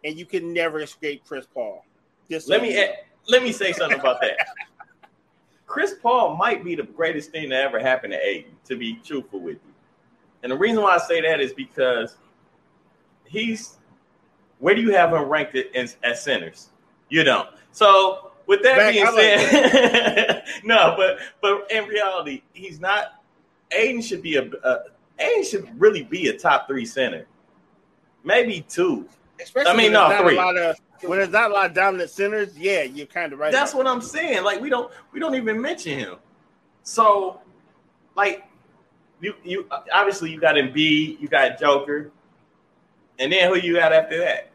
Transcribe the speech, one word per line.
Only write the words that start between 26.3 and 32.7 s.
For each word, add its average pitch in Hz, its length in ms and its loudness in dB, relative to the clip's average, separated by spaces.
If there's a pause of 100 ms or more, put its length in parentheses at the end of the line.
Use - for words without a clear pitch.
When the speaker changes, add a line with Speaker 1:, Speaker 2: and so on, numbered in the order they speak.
Speaker 2:
top - 280 2
three 127 200 -6
center, 98 400 -4 (1000)
maybe 208 440 0
two. 170 380 -2 (340)
Speaker 1:
Especially 269 300 0
Speaker 2:
I 233 60 4
mean, 226 100 6
Speaker 1:
when 214 80 4
Speaker 2:
no, 190 140 8
Speaker 1:
there's 202 120 4
not 180 80 6
Speaker 2:
three. 165 80 4
Speaker 1:
a 180 40 0
lot 180 160 0
of, 170 200 -2 (260)
when 180 160 -2
there's 196 120 0
not 214 200 2
a 202 40 -4
lot 196 120 2
of 165 80 -6
dominant 185 360 0
centers, 202 480 -4
yeah, 180 240 0